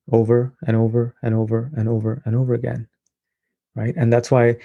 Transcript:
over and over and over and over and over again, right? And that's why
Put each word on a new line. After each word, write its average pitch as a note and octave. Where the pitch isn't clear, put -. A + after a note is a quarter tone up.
over A#2
and A2+
over A#2
and A#2
over A2+
and A2
over A2
and A2
over B2+
again, A#2
right? A#2
And A#2
that's A#2+
why A#2